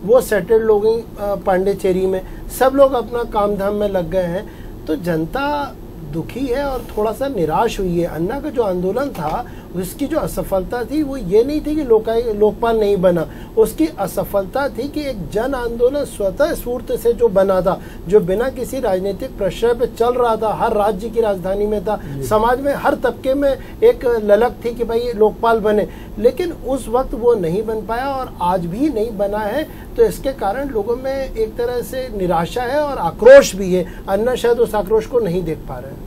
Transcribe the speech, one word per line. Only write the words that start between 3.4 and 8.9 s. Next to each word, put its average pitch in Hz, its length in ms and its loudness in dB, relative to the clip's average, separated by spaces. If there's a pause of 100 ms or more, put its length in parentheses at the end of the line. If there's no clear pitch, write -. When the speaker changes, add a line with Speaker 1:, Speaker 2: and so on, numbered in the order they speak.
Speaker 1:
धाम 196 180 -2
में 208 140 0
लग 180 220 -2
गए 185 120 0
हैं। 175 240 -4 (400)
तो 311 100 -2
जनता 220 800 -4 (380)
दुखी 226 340 -6
है 262 180 -2
और 254 200 -4 (140)
थोड़ा 214 140 0
सा 254 160 -4
निराश 208 520 0
हुई 175 180 0
है। 170 80 0
अन्ना 175 340 -4
का 302 80 -6
जो 240 140 -2
आंदोलन 196 460 0